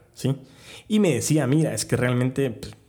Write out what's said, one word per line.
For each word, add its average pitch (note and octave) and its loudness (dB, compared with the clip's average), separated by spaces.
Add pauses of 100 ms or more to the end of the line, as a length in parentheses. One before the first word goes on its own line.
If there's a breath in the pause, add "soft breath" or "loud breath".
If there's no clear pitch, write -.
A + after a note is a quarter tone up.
(160)
¿sí? C3 -2 (520 loud breath)
Y G#3+ 2
me F3 4
decía, C#3 0
"Mira, C3 2
es G#2+ -6
que - -2
realmente, B2 0
pues, - -12 (140)